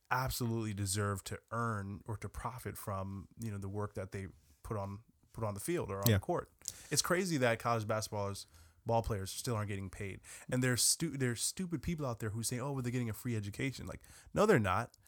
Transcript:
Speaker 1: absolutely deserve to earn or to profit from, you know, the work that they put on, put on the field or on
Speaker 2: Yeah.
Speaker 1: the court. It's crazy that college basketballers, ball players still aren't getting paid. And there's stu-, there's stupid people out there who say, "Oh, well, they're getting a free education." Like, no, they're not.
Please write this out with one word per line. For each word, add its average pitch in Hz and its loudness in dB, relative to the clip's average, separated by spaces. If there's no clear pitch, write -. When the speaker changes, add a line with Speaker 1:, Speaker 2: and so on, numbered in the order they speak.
Speaker 1:
absolutely 117 0
deserve 101 0
to - -8
earn 107 -4
or 110 -4
to 104 -8
profit 120 -8
from, 98 -6
you 113 -4
know, 101 -6
the 98 -6
work 104 -4
that 98 -6
they 95 -6
put - -6
on, 98 -6
put 113 -6
on 104 -2
the 101 -8
field 165 -2
or 98 -2
on 101 8
Speaker 2:
Yeah. 110 10
Speaker 1:
the 95 6
court. - -2
It's 143 2
crazy 180 2
that 117 6
college 117 2
basketballers, 104 -2
ball 113 4
players 95 -2
still - -2
aren't 104 0
getting 98 -4
paid. 101 -8
And 127 2
there's 127 4
stu-, - 2
there's 123 0
stupid 175 -4
people 156 -2
out 117 -2
there 113 -2
who 113 -4
say, 123 -2
"Oh, 139 -2
well, 135 -2
they're 123 -2
getting 120 0
a 104 -2
free 120 -2
education." 107 -4
Like, - -10
no, 190 6
they're 208 10
not. 104 4